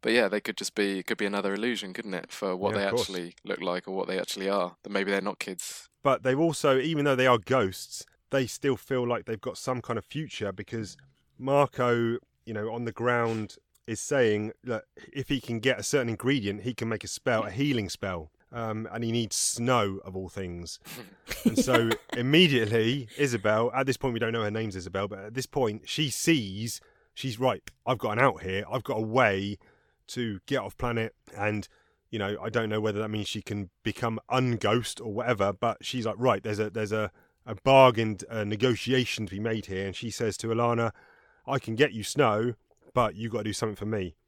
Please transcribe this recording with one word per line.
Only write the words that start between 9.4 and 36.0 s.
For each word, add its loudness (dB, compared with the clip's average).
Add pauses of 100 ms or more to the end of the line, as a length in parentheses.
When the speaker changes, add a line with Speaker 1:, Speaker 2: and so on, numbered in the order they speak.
Speaker 2:
some -4
kind -4
of -10
future, -6
because -8 (400)
Marco, 2 (280)
you -10
know, -4
on -6
the -6
ground 0 (300)
is -6
saying 2 (120)
that -4 (260)
if -6
he 0
can -4
get 2
a -6
certain 2
ingredient, 0
he -4
can -4
make -2
a -12
spell, 0
a -6
healing 0
spell. -6 (200)
Um, -6
and -6
he -2
needs 0
snow, 2
of -10
all -6
things. -10
Speaker 3:
<laughs> -10
Speaker 2:
And 4
so 4 (120)
Speaker 3:
<laughs> -10
Speaker 2:
immediately, 4 (100)
Isabel, 2
at 0
this 0
point -2
we -2
don't 0
know 0
her -2
name's -4
Isabel, -4
but -8
at -12
this -4
point 0
she -2
sees, 0 (340)
she's, -8
"Right, 2 (240)
I've 0
got -2
an 0
out 4
here. -2
I've -2
got -4
a 0
way 2 (500)
to -6
get -2
off -10
planet." -2 (240)
And, -2 (440)
you -4
know, -2
I -6
don't 0
know 0
whether 0
that -4
means -4
she -6
can -6 (140)
become -2 (120)
unghost 0
or -6
whatever, 2
but -2
she's -6